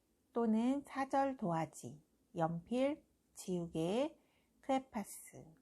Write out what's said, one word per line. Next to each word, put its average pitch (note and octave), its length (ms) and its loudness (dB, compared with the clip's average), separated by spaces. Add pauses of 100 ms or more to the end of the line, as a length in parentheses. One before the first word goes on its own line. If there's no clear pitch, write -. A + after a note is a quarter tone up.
(320)
또는 A#3 560 4
사 C4+ 220 -4
절 C#4 260 2
도화지, E3 580 -2 (440)
연필, A#3 680 0 (320)
지우개, F3 800 -2 (460)
크레파스, - 840 -4 (180)